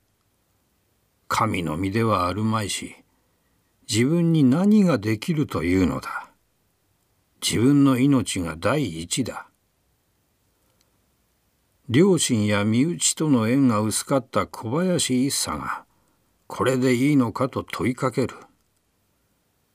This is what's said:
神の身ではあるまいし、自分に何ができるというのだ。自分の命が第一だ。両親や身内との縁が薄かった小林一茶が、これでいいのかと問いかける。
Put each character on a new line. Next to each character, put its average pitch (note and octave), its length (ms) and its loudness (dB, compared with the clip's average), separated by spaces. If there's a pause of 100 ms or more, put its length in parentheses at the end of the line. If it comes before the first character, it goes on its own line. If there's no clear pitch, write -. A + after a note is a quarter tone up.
(1300)
神 G2 340 -2
の D#2 140 -4
身 F#2+ 160 -4
で A2+ 100 0
は G2+ 240 0
あ F2+ 60 -2
る G2+ 100 -4
ま G#2+ 200 -2
い F2+ 80 -6
し、 - 260 -10 (920)
自 A2+ 140 0
分 E3 280 2
に D#3+ 120 4
何 G3 400 4
が D#3+ 140 2
で G#2+ 200 -2
き - 140 -4
る D3+ 140 0
と D#2+ 160 -6
い F2 200 0
う F2+ 40 4
の C2+ 140 -2
だ。 - 280 -12 (1120)
自 - 180 -2
分 C#3 260 4
の C3+ 140 4
命 B2+ 420 0
が E2 140 -6
第 G2+ 460 -2
一 G2 240 -4
だ。 - 240 -12 (2500)
両 E3+ 300 4
親 G#2+ 260 0
や G2+ 200 2
身 A2+ 200 2
内 E3 300 -2
と D#3 160 -2
の A2+ 180 2
縁 C3+ 180 2
が G#2+ 140 2
薄 G#2+ 240 -2
か C#3+ 140 0
っ B2 100 -10
た F#2+ 180 -2
小 - 240 -10
林 C#3+ 560 0
一 C3+ 80 -4
茶 - 180 -4
が、 - 320 -8 (640)
こ - 180 -6
れ C3 120 0
で B2+ 180 2
い C3+ 180 2
い D3+ 40 4
の A#2 160 2
か C3 160 -2
と F#2+ 160 -6
問 - 260 -4
い B2+ 40 -4
か B2+ 180 -4
け B2+ 140 -2
る。 - 100 -10 (1400)